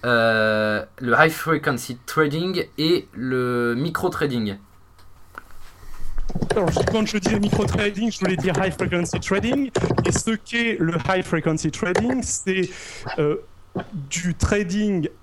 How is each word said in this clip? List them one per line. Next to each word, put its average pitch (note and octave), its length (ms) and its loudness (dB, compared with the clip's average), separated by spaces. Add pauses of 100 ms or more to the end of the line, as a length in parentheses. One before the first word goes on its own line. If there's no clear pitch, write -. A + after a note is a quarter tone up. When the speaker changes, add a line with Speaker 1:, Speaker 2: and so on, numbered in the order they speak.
Speaker 1:
euh, A2 800 2 (140)
le A#2+ 200 0
high D#3+ 140 6
frequency C#3+ 760 -2
trading D#3+ 600 0 (120)
et E3+ 340 2
le B2 600 0
micro-trading ? C3+ 840 -2 (2000)
Speaker 2:
Alors, F#3 140 4
je, - 100 0 (100)
quand G#3+ 160 2
je G#3+ 120 -2
dis G#3 200 2
micro-trading, G#3 720 2
je - 80 -8
voulais F#3 180 0
dire D#3+ 200 0
high F#3+ 160 0
frequency F3 480 -2
trading. A#3 500 0 (340)
Et - 60 2
ce - 220 0
qu'est A#3 480 -2
le E3 140 2 (140)
high F#3 140 2
frequency D#3 480 0
trading, A3 520 0
c'est, F#3+ 400 -2 (560)
euh, D3+ 180 2 (760)
du F3 240 -2
trading G3+ 760 0 (140)